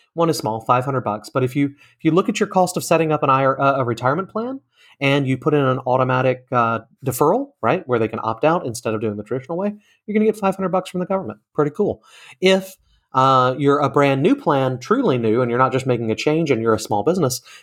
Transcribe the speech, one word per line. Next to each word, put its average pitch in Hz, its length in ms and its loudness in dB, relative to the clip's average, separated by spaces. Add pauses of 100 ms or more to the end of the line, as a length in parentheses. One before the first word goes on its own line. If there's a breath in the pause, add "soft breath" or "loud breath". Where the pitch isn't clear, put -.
(140)
one 165 160 0
is - 80 -2
small, 110 240 -6
five 127 240 2
hundred 135 160 -2
bucks. 107 260 -6
But 127 160 -2
if 127 100 -4
you, 143 120 0
if - 360 -14
you 160 80 2
look 196 200 2
at 208 100 -4
your 202 60 0
cost 185 320 0
of 143 60 -4
setting 160 280 2
up 151 100 0
an 139 60 2
I 135 160 2
R, 135 160 0
uh, 139 200 2
a 127 40 -2
retirement 127 460 -2
plan, 247 300 -6 (380 soft breath)
and 139 280 0
you 131 100 0
put 147 160 -2
in 147 80 2
an 131 260 0
automatic, 127 640 0
uh, 117 300 0 (240)
deferral, 160 460 0 (100)
right, 156 260 0
where 123 120 0
they 110 100 0
can 110 140 -8
opt 113 220 -4
out 170 200 0
instead 113 300 -6
of 110 80 -6
doing 104 160 -4
the 104 40 -8
traditional 131 360 -8
way, 208 160 -4 (320 soft breath)
you're 208 80 -4
gonna 214 100 2
get 214 140 0
five 196 180 -2
hundred 190 140 -4
bucks 185 180 -2
from 180 120 -6
the 180 60 -4
government. 190 340 -6 (140)
Pretty 147 160 0
cool. 160 320 -4 (380 loud breath)
If, 190 360 0 (360)
uh, 131 460 4
you're 143 220 2
a 139 100 0
brand 139 320 2
new 226 120 2
plan, 135 440 0
truly 208 400 0
new, 113 240 2
and 117 80 0
you're 120 80 0
not 131 140 2
just 127 120 -2
making 120 260 -2
a 107 60 -2
change 156 340 0
and 113 120 0
you're 113 100 2
a 107 80 0
small 104 220 -2
business, 160 400 -2 (200 loud breath)